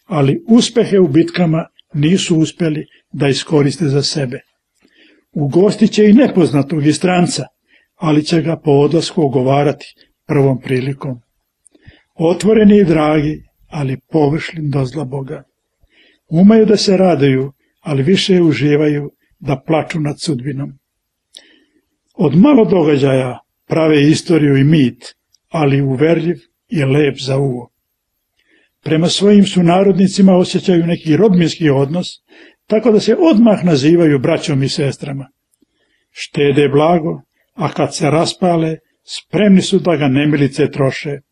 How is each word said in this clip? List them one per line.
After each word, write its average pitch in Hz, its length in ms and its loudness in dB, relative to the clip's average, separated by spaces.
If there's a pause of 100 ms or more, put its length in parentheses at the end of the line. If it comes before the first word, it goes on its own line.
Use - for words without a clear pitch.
ali 147 420 -2
uspehe 214 520 2
u 180 80 4
bitkama 160 580 0 (280)
nisu 165 440 0
uspeli 156 480 -4 (260)
da 143 160 -2
iskoriste 143 580 -2
za 139 180 -2
sebe. 135 360 -6 (920)
Ugostit 180 600 0
će 214 180 4
i 202 40 8
nepoznatog 151 720 2
i 151 80 2
stranca, 180 520 -2 (500)
ali 151 280 -2
će 165 180 -2
ga 156 160 -4
po 151 140 -2
odlasku 147 520 0
ogovarati 139 600 -2 (420)
prvom 139 340 0
prilikom. 131 580 -8 (960)
Otvoreni 202 640 2
i 202 80 4
dragi, 151 580 -2 (260)
ali 135 300 -8 (120)
površni 151 580 -4
do 139 160 -2
zla 147 180 -10
Boga. 139 400 -12 (840)
Umeju 208 360 6
da 202 120 2
se 190 200 0
raduju, 139 540 0 (300)
ali 139 220 -4
više 185 380 0
uživaju 147 680 0 (280)
da 139 280 -6
plaču 160 320 -2
nad 147 200 -4
sudbinom. 139 540 -8 (1400)
Od 147 220 0
malo 233 280 4
događaja 139 720 0 (280)
prave 156 420 2
istoriju 151 480 0
i 139 60 2
mit, 139 520 0 (340)
ali 139 320 0
uverljiv 156 560 -2 (340)
i 160 120 -2
lep 135 360 0
za 135 180 -4
uvo. 127 320 -6 (1120)
Prema 160 260 -2
svojim 202 360 4
sunarodnicima 190 880 2
osjećaju 180 520 0
neki 165 320 -2
rodbinski 175 520 0
odnos, 139 380 -2 (600)
tako 220 240 0
da 208 80 4
se 214 200 0
odmah 233 460 2
nazivaju 156 540 2
braćom 147 440 -2
i 131 60 -2
sestrama. 135 580 -8 (840)
Štede 143 580 0
blago, 156 520 0 (320)
a 160 160 -6
kad - 260 -4
se 151 140 -2
raspale, 160 680 -2 (260)
spremni - 580 0
su 190 180 0
da 170 160 0
ga 147 120 -2
nemilice 143 640 0
troše. 139 480 -6 (120)